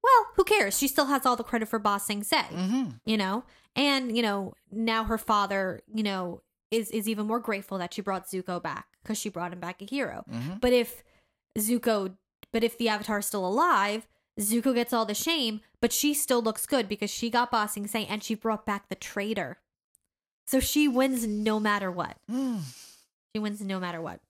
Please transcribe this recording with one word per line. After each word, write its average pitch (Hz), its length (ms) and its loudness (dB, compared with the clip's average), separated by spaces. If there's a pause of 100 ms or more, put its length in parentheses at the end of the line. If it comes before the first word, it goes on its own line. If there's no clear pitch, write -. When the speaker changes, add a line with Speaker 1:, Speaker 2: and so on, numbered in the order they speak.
Speaker 1:
well, 494 240 8 (100)
who 381 80 6
cares? 381 340 4
She 269 100 2
still 285 180 4
has 269 200 2
all 247 100 4
the 226 80 -6
credit 220 240 -2
for 226 100 -2
Ba 202 220 0
Sing 208 220 -4
Se, - 140 2 (140)
Speaker 2:
Mm-hmm. 190 400 0 (140)
Speaker 1:
you 220 140 0
know? 202 260 0 (320)
And, 262 400 2
you 233 60 2
know, 202 320 -2 (180)
now 226 320 0
her 220 140 0
father, 196 640 0 (100)
you 220 100 -2
know, 185 400 -4 (280)
is, 226 200 -2
is 214 180 -2
even 214 180 -2
more 233 140 0
grateful 196 380 -6
that 175 140 -6
she - 80 -6
brought 190 280 -4
Zuko 180 340 -6
back - 240 -8 (180)
'cause 214 140 -6
she - 100 -6
brought 175 240 -6
him 180 80 -12
back 175 220 -10
a - 20 -12
hero. 254 460 -4
Speaker 2:
Mm-hmm. 131 300 -6
Speaker 1:
But 247 120 4
if 240 300 2 (560)
Zuko, 214 560 0 (380)
but 226 120 2
if 226 140 -2
the 233 100 2
Avatar 208 300 0
is 202 80 -4
still 190 200 -2
alive, 214 600 2 (320)
Zuko 226 360 2
gets 240 180 0
all 226 120 2
the 208 100 -2
shame, 240 460 -2 (200)
but 233 120 2
she 294 220 2
still 247 280 2
looks 220 240 -2
good 240 220 2
because 208 220 -4
she - 180 -4
got 240 220 0
Ba 214 180 2
Sing 202 180 -6
Se 220 200 -4
and 208 160 -6
she 220 120 -4
brought 214 300 -4
back 202 240 -4
the 190 60 -6
traitor. 202 640 -6 (880)
So 262 120 2
she 294 300 4
wins 254 400 2
no 214 320 2
matter 202 320 0
what. 175 240 -6 (140)
Speaker 2:
Mm. 247 320 -2 (720)
Speaker 1:
She 220 60 -2
wins 208 200 -4
no 196 180 -4
matter 175 220 -6
what. 143 300 -8